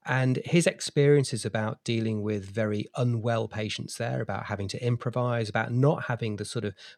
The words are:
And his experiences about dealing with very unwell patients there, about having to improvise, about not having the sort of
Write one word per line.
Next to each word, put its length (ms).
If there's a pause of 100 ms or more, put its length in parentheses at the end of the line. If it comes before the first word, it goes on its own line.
And 400
his 220
experiences 800
about 380
dealing 380
with 240
very 400 (100)
unwell 520
patients 500
there, 240
about 240
having 220
to 180
improvise, 640
about 220
not 320
having 320
the 100
sort 180
of 120 (220)